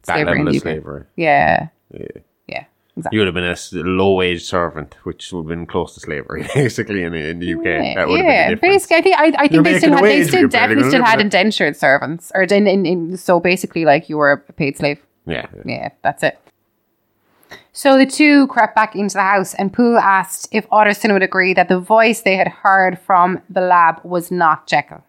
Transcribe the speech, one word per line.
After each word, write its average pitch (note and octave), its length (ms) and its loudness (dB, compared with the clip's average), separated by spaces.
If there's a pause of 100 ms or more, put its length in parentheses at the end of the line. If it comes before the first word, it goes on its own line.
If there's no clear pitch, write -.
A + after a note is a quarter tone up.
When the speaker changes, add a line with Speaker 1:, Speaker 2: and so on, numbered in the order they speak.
Speaker 1:
That E2+ 80 -4
Speaker 2:
slavery F2 260 0
in D3+ 60 -2
Speaker 1:
level - 0 -
Speaker 2:
the E2 60 -2
Speaker 1:
of - 40 0
Speaker 2:
U C#3 60 -2
K. - 20 -16 (120)
Speaker 1:
slavery. - 280 -14 (140)
Speaker 2:
Yeah. D3 500 0 (260)
Speaker 1:
Yeah. - 140 -16 (400)
Speaker 2:
Yeah, - 160 -14 (320)
exactly. D#3+ 220 -6
Speaker 1:
You - 20 0
would G2+ 80 0
have F2 80 -6
been F2+ 80 -4
a F2 80 -4
s-, - 220 -12
low-wage F#2 720 -2
servant, D#2 580 -6
which - 300 -14
would F2+ 80 -10
have D#2 80 -12
been E2+ 160 -8
close E2+ 300 -6
to - 40 -20
slavery, - 520 -12
<laughs> - 40 -10
basically, A2 480 -4
in, E2+ 100 -6
in E2 260 -8
the F2 80 -8
U E2 140 -6
K. F#2 80 -4 (200)
Speaker 2:
Yeah, - 60 -6
Speaker 1:
That D#2+ 120 -2
would - 140 0
have F#4 40 -2
Speaker 2:
yeah. A3+ 220 2
Speaker 1:
been - 40 -2
the G#3+ 40 -2
difference. F#4 320 0
Speaker 2:
Basically, E4+ 80 2
I D#4+ 60 2
think, F#4 160 2
I, C#4+ 60 0
I - 20 4
Speaker 1:
You're D4 240 0
Speaker 2:
think - 20 2
they D#4 220 4
Speaker 1:
making - 80 2
Speaker 2:
still D#4 100 4
Speaker 1:
a C#4+ 60 4
Speaker 2:
had, C4+ 80 4
they B3+ 140 4
Speaker 1:
wage, - 100 0
Speaker 2:
still F#4 100 2
Speaker 1:
you're D#4 80 4
barely A#3 280 0
Speaker 2:
definitely - 80 2
Speaker 1:
gonna - 80 2
Speaker 2:
still C4+ 100 2
Speaker 1:
live A#3+ 80 2
Speaker 2:
had A3+ 60 4
Speaker 1:
on A#3 40 -2
it. A#3+ 60 0
Speaker 2:
indentured F#3+ 500 0
servants, C#3 580 -2
or F#3+ 140 0
then G3+ 180 2
in, G3 200 2
in, F3 320 -4
so F3 240 0
basically, F3+ 420 -2
like, D3+ 240 2
you D#3 80 -8
were D3 160 2
a - 220 -4
paid C#3 240 -6
slave. D3 280 -6 (220)
Speaker 1:
Yeah, C#2+ 180 -8 (120)
yeah. - 100 -20
Speaker 2:
Yeah, - 220 -10 (120)
that's - 220 -4
it. D3+ 160 -4 (1300)
So C4+ 240 2
the C4 80 6
two C#4+ 420 4
crept A#3 280 -2
back G#3+ 200 0
into G3 180 -4
the G#3 80 -2
house, F#3+ 320 0
and F#3+ 180 -4
Poole A#3 260 2
asked F#3+ 540 0
if A3 200 -2
Utterson G#3 420 2
would F#3+ 100 4
agree F#3 300 0
that F3+ 160 2
the F#3 100 2
voice A3 420 2
they F#3+ 140 0
had F#3 140 0
heard F#3 500 0
from F3+ 500 2
the F#3 120 -2
lab F3 420 2
was F3 280 -6
not E3 360 0
Jekyll. - 420 -4